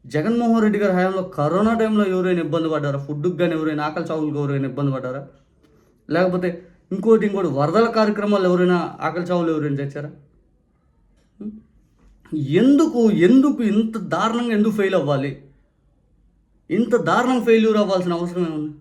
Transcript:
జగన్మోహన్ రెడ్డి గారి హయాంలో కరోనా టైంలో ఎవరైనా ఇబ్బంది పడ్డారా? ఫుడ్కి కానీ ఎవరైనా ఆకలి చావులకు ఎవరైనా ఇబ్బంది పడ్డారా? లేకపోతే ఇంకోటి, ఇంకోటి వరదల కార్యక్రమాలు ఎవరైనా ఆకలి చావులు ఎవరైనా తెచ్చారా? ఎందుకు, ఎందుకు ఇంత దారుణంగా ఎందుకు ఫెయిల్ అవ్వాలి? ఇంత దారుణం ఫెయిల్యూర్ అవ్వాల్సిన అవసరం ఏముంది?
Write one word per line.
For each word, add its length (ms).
జగన్మోహన్ 560
రెడ్డి 180
గారి 140
హయాంలో 280
కరోనా 520
టైంలో 320
ఎవరైనా 340
ఇబ్బంది 300
పడ్డారా? 300
ఫుడ్కి 380
కానీ 180
ఎవరైనా 280
ఆకలి 280
చావులకు 280
ఎవరైనా 280
ఇబ్బంది 240
పడ్డారా? 360
లేకపోతే 580
ఇంకోటి, 360
ఇంకోటి 200
వరదల 380
కార్యక్రమాలు 580
ఎవరైనా 580
ఆకలి 240
చావులు 260
ఎవరైనా 240
తెచ్చారా? 340
ఎందుకు, 760
ఎందుకు 520
ఇంత 340
దారుణంగా 560
ఎందుకు 200
ఫెయిల్ 220
అవ్వాలి? 500
ఇంత 240
దారుణం 480
ఫెయిల్యూర్ 340
అవ్వాల్సిన 360
అవసరం 280
ఏముంది? 400